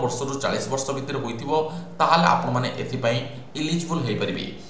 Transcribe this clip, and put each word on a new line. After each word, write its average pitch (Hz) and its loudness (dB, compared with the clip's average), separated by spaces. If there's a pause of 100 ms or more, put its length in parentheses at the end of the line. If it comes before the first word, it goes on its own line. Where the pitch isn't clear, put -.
ବର୍ଷରୁ 135 0 (100)
ଚାଳିଶ - 0
ବର୍ଷ 135 -2 (100)
ଭିତରେ 131 -4
ହୋଇଥିବ, 117 -4 (480)
ତାହେଲେ 165 6
ଆପଣମାନେ 127 0 (120)
ଏଥିପାଇଁ 120 0 (400)
eligible 160 0
ହେଇପାରିବେ। 101 -2 (240)